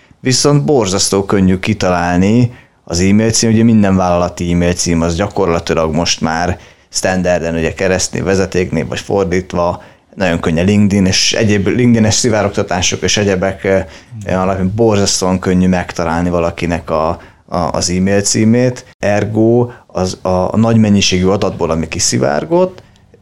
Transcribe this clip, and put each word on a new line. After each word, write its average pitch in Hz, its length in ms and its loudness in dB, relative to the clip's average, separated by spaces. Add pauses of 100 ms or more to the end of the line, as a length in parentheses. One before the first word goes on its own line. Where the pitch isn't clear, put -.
(200)
viszont 143 440 2
borzasztó 98 600 0
könnyű 95 340 2
kitalálni 95 920 0 (320)
az 85 160 -4
e-mail 104 300 2
cím, 113 200 0
ugye 110 120 4
minden 107 340 4
vállalati 87 560 0
e-mail 87 200 2
cím 85 280 -2
az 85 140 0
gyakorlatilag 85 800 -2
most 85 260 -2
már 85 380 -2 (300)
standarden, 90 680 -2
ugye 80 200 -2
keresztnév, - 480 -2
vezetéknév, 90 680 -2
vagy - 120 -8
fordítva, 90 840 -2 (320)
nagyon 87 260 -2
könnyű 85 240 0
LinkedIn, 101 420 2
és - 260 0
egyéb 104 340 0
LinkedIn-es 113 480 2
szivárogtatások 101 880 -2
és 92 140 -2
egyebek, 95 480 0
ö, 95 140 2 (560)
alapján 92 420 0
borzasztóan 101 640 2
könnyű 92 300 2
megtalálni 87 600 -2
valakinek 85 600 -2
a, 80 180 0 (380)
a, - 100 -8
az 85 340 -2
e-mail 95 300 0
címét. 113 640 0 (120)
Ergo 110 720 0 (160)
az, 92 360 -6
a, 92 60 -4
a 92 280 -2
nagy 113 200 2
mennyiségű 101 500 2
adatból, 92 440 0
ami 80 180 -4
kiszivárgott, 156 920 -2 (400)